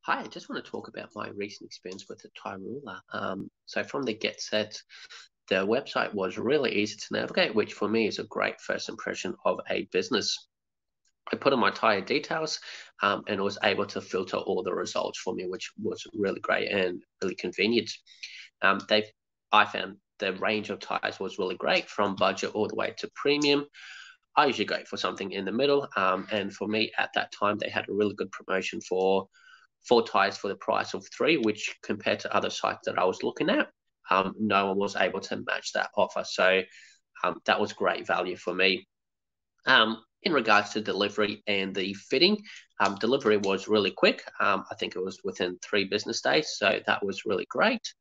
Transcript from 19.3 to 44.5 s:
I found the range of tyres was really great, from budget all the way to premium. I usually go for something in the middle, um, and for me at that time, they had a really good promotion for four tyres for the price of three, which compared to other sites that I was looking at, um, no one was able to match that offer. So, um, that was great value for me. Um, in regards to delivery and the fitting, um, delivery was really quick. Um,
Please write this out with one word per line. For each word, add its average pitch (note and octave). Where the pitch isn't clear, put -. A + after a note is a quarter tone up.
I -
found F#2+
the F#2+
range G2+
of F#2+
tyres G2+
was F#2+
really F#2
great, F3
from G2+
budget F#2+
all G#2+
the -
way G2+
to -
premium. C#3+
I D3
usually G#2+
go F2
for -
something F#2
in F#2+
the F#2+
middle, C#3+
um, F#2
and G2
for G2
me A2
at -
that G2+
time, G#2
they -
had -
a G2
really G2+
good F#2+
promotion F#2+
for F#2+
four A#2
tyres G2+
for -
the G2
price G2+
of F#2+
three, D3
which A2
compared G#2
to -
other F#2+
sites -
that A2
I F2+
was F#2+
looking -
at, C#4+
um, F#2+
no G2+
one F#2+
was G2+
able F#2+
to G2+
match F#2+
that F#2+
offer. F#2+
So, F#2+
um, F2
that G#2+
was G#2
great F2
value F2+
for -
me. F#2
Um, A2+
in F#3+
regards A2+
to A2
delivery G#2
and G2
the G2
fitting, F3
um, G2
delivery A2+
was G2
really G2+
quick. -
Um, G2